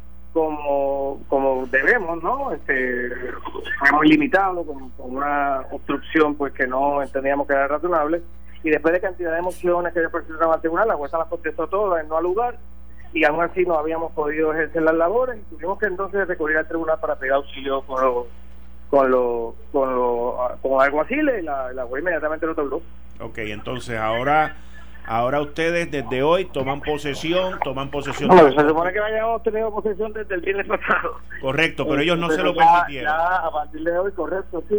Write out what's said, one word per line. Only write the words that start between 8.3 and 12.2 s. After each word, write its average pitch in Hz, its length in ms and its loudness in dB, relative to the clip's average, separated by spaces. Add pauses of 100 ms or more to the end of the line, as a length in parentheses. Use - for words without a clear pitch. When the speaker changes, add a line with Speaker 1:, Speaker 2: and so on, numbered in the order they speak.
Speaker 1:
Y 156 80 0
después 151 240 4
de 180 60 2
cantidad 175 340 -4
de 170 80 0
mociones 175 500 0
que 170 80 0
ellos 165 120 0
presentaron 160 420 0
al 160 60 2
tribunal, 170 280 2
la 196 80 2
jueza 147 220 -4
las 160 100 -4
contestó 160 380 -4
todas 190 360 0
en 156 60 -12
no 156 80 -2
al 165 80 2